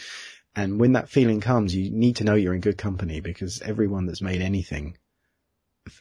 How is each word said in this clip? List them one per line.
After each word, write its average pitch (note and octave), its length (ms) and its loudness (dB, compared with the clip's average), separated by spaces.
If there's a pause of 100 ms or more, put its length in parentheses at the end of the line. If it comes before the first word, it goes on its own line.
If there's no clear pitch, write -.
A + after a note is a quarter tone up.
(560)
And G2+ 240 -2
when B2 140 6
that - 160 0
feeling A2+ 320 4
comes, G#2+ 340 2
you F#2+ 160 -2
need A#2 260 2
to A2+ 60 -2
know G#2 120 4
you're F#2 200 2
in F2+ 60 -2
good G2+ 160 0
company, F2+ 420 -4
because F2+ 420 -8
everyone G2+ 460 -2
that's F2 140 -8
made F#2 200 -2
anything F2 560 -4 (920)
f-, - 140 -20